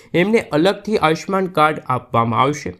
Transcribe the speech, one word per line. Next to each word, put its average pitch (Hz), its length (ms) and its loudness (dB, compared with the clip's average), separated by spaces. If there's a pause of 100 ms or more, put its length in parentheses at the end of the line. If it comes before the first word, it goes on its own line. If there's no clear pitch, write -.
(140)
એમને 202 260 2 (120)
અલગથી 196 460 0
આયુષ્માન 175 500 0
કાર્ડ 156 400 0
આપવામાં 117 540 0
આવશે. 147 280 -2 (100)